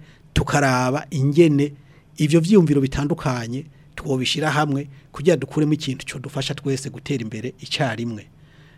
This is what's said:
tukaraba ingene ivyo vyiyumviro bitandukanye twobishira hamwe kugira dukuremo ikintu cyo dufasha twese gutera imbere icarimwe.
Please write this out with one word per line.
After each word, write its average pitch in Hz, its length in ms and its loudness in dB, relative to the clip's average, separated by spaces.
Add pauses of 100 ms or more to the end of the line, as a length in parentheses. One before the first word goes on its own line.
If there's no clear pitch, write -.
(340)
tukaraba 131 760 2
ingene 143 640 4 (440)
ivyo 156 240 4
vyiyumviro 160 400 6
bitandukanye 131 840 -2 (300)
twobishira 143 560 -2
hamwe 143 380 -2 (240)
kugira 156 240 4
dukuremo 147 360 0
ikintu 139 340 -4
cyo - 120 -10
dufasha 135 360 -6
twese 135 360 -4
gutera 117 320 -6
imbere 113 380 -10
icarimwe. 117 680 -6 (520)